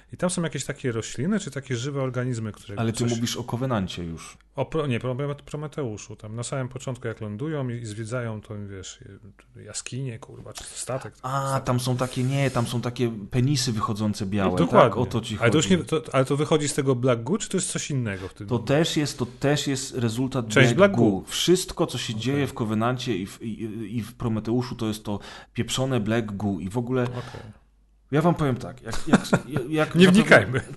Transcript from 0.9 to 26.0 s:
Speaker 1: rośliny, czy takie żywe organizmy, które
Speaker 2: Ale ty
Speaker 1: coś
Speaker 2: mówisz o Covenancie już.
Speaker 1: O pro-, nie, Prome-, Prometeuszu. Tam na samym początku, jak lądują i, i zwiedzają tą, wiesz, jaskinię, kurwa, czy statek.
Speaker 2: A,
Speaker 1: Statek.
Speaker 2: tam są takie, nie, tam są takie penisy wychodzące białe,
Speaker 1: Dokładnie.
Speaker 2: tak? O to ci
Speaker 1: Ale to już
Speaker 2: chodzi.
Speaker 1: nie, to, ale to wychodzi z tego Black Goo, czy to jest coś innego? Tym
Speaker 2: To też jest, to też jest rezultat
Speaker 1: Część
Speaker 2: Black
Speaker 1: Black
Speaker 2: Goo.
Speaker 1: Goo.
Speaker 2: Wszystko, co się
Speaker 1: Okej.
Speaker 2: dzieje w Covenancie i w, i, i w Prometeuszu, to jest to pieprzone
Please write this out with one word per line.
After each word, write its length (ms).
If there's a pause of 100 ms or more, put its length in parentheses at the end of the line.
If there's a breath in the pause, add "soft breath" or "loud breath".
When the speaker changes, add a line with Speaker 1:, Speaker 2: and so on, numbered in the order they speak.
Speaker 1:
rośliny, 480
czy 100
takie 260
żywe 260
organizmy, 500
które 260
Speaker 2:
Ale 140
ty 60
Speaker 1:
coś 120
Speaker 2:
mówisz 260
o 80
Covenancie 600
już. 340 (180)
Speaker 1:
O 100
pro-, 200
nie, 140
Prome-, 340
Prometeuszu. 800
Tam 200
na 60
samym 260
początku, 400
jak 120
lądują 480
i, 60
i 120
zwiedzają 540
tą, 260
wiesz, 320 (580)
jaskinię, 600
kurwa, 340
czy 120
statek. 580
Speaker 2:
A, 260
Speaker 1:
Statek. 180
Speaker 2:
tam 140
są 160
takie, 280
nie, 260
tam 160
są 140
takie 320 (180)
penisy 420
wychodzące 540
białe, 300
Speaker 1:
Dokładnie. 340
Speaker 2:
tak? 80
O 80
to 140
ci 200
Speaker 1:
Ale 100
to 80
już 80
Speaker 2:
chodzi. 120
Speaker 1:
nie, 60
to, 180 (100)
ale 120
to 120
wychodzi 320
z 60
tego 200
Black 280
Goo, 160
czy 100
to 80
jest 140
coś 200
innego? 440
Tym 120
Speaker 2:
To 120
też 380
jest, 220
to 80
też 400
jest 300
rezultat 520
Speaker 1:
Część 260
Speaker 2:
Black 200
Speaker 1:
Black 160
Speaker 2:
Goo. 100
Speaker 1:
Goo. 60
Speaker 2:
Wszystko, 600
co 120
się 140
Speaker 1:
Okej. 100
Speaker 2:
dzieje 240
w 80
Covenancie 640
i 100
w, 160
i, 200 (340)
i 60
w 120
Prometeuszu, 600
to 120
jest 180
to 140 (340 loud breath)
pieprzone 480